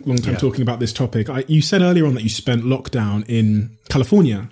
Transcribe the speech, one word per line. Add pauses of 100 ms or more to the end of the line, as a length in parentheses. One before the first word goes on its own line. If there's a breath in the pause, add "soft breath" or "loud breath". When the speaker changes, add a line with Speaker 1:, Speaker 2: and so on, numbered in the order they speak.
Speaker 1:
long
time
Speaker 2:
Yeah.
Speaker 1:
talking
about
this
topic.
I,
you
said
earlier
on
that
you
spent
lockdown
in (120)
California.